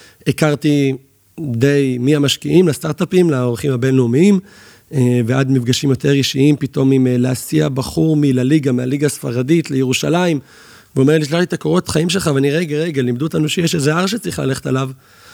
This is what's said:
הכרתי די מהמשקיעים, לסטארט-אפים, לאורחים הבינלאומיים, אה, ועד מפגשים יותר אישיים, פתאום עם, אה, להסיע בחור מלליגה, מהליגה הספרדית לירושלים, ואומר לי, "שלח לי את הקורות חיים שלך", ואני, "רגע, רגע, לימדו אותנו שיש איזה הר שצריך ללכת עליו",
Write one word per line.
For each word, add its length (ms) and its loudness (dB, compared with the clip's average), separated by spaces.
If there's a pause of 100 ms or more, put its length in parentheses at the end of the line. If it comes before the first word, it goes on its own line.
(280)
הכרתי 680 0 (460)
די 600 0
מהמשקיעים, 680 2
לסטארט-אפים, 640 0
לאורחים 420 -2
הבינלאומיים, 680 2 (540)
אה, 320 2
ועד 260 0
מפגשים 380 0
יותר 220 0
אישיים, 440 2
פתאום 360 -2
עם, 160 2
אה, 100 0
להסיע 520 -2
בחור 460 0
מלליגה, 560 2
מהליגה 360 -2
הספרדית 640 -2
לירושלים, 680 0 (560)
ואומר 220 4
לי, 80 0
"שלח 120 -6
לי 60 2
את 100 -4
הקורות 340 -2
חיים 220 -2
שלך", 260 -2
ואני, 160 2
"רגע, 260 -2
רגע, 240 -2
לימדו 240 -2
אותנו 240 -2
שיש 260 -2
איזה 200 0
הר 100 0
שצריך 340 -6
ללכת 260 -4
עליו", 240 -2 (440)